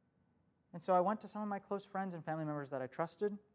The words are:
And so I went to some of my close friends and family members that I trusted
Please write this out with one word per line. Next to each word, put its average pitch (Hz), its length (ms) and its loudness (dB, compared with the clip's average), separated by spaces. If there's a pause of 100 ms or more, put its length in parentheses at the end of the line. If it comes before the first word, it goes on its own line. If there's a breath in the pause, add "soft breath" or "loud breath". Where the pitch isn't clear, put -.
(720)
And 170 80 -10
so 185 120 4
I 180 60 10
went 202 220 4
to 202 60 -16
some 208 160 -6
of 214 40 -2
my 202 120 -2
close 196 260 -6
friends 190 300 -4
and 156 100 -8
family 160 200 -2
members 147 260 -4
that 135 100 -2
I 131 60 -4
trusted 202 500 -2 (180)